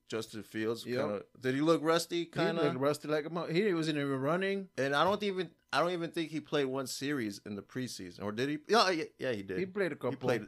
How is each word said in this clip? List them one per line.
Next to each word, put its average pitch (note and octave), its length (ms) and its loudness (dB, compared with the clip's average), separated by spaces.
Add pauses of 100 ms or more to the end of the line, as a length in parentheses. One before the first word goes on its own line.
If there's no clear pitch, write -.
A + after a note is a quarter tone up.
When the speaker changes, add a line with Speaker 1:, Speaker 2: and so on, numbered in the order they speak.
Speaker 1:
Justin A2+ 340 -6
Fields, A2 420 -4
Speaker 2:
Yep. A#2+ 140 -2
Speaker 1:
kinda, G#2 240 -2 (180)
did B2+ 140 0
he C#3 60 0
look D#3+ 240 6
rusty? E3 360 2
Speaker 2:
He E3+ 40 -2
Speaker 1:
Kinda E3+ 400 0
Speaker 2:
looked B2+ 140 2
rusty C#3+ 280 0
like D3+ 200 0
a D#3+ 40 -8
mo-, E3 160 -4
he F#3 260 4
wasn't D#3 260 2
even C#3 220 0
running. F#3+ 560 0
Speaker 1:
And C#3 200 2
I D3+ 80 6
don't G3+ 180 2
even, F#3 280 -2 (220)
I C3 60 4
don't E3+ 140 4
even E3 180 -2
think D#3+ 220 -4
he D#3 80 -4
played D3 240 2
one C3 240 -2
series B2+ 580 -4
in G#2 80 -8
the G2 80 -8
preseason, G2 640 -8
or G#2 80 -4
did B2 160 0
he? D3+ 180 -2
Yeah, G3+ 240 6
yeah, D#3+ 140 0 (160)
yeah, C3 120 -2
he G2+ 120 -4
did. F#2+ 160 -4
Speaker 2:
He F#3+ 60 -2
played F#3 260 -2
a - 20 -6
couple. C3 160 -4
Speaker 1:
He C3+ 60 -4
played, A#2+ 320 0